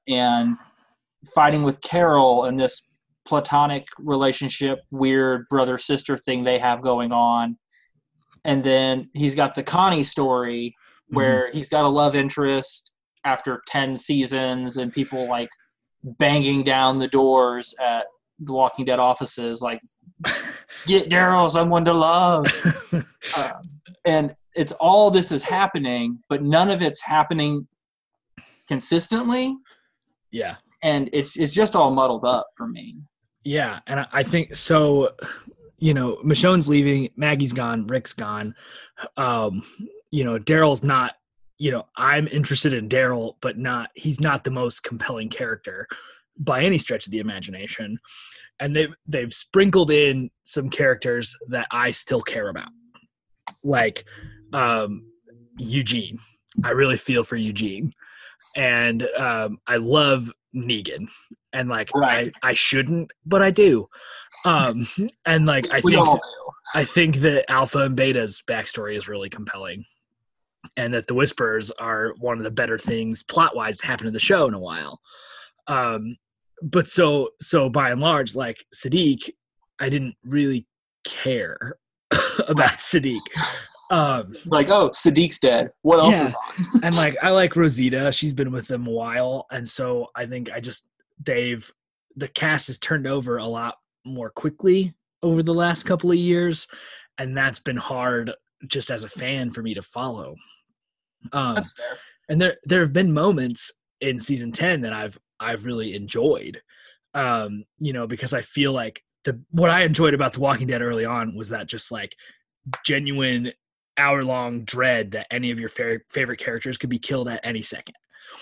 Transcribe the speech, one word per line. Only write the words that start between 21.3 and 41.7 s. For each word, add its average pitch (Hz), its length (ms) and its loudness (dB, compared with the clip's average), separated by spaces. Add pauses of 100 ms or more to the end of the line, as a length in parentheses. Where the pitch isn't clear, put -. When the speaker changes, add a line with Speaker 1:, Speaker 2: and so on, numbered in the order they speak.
Speaker 1:
someone 170 340 4
to 170 80 6
love." 165 520 4 (460)
Speaker 2:
<laughs> 170 140 -2 (320)
Speaker 1:
Uh, 139 160 -4 (520)
and 156 280 2 (220)
it's 160 180 -2
all 196 380 6
this 180 200 4
is 139 120 -2
happening, 127 840 -2
but 143 160 -2
none 160 280 4
of 175 100 0
it's 156 200 0
happening 151 640 0 (1000)
consistently. 233 880 0 (760)
Speaker 2:
Yeah. 107 240 -6 (280)
Speaker 1:
And 143 300 0
it's, 143 240 -2
it's 147 160 0
just 208 220 2
all 151 160 6
muddled 123 340 2
up 120 220 0 (100)
for 120 100 -10
me. - 300 -14 (460)
Speaker 2:
Yeah, 139 440 -4
and 135 140 -4
I, - 100 -8
I 139 120 0
think 165 320 -2
so, 147 560 4 (640)
you 156 160 4
know, 127 300 -2
Michonne's 156 460 4
leaving, 139 460 4
Maggie's 143 380 0
gone, 117 340 -4
Rick's - 260 -4
gone. 208 420 -8 (600)
Um, 110 460 -2 (480)
you 143 120 0
know, 117 140 -2
Daryl's 151 460 2
not, 131 320 0 (420)
you 143 140 -4